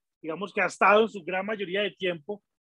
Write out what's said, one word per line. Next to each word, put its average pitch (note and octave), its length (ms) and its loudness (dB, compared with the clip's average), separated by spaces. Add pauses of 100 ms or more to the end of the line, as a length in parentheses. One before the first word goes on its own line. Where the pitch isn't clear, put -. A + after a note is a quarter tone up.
(220)
digamos D#3+ 320 -8
que G3+ 80 -2
ha F3+ 60 2
estado G#3 360 6
en A3 60 -2
su G3 140 -14
gran F#3 220 -4
mayoría G3 360 -4
de G3 100 -2
tiempo F3+ 520 -6 (220)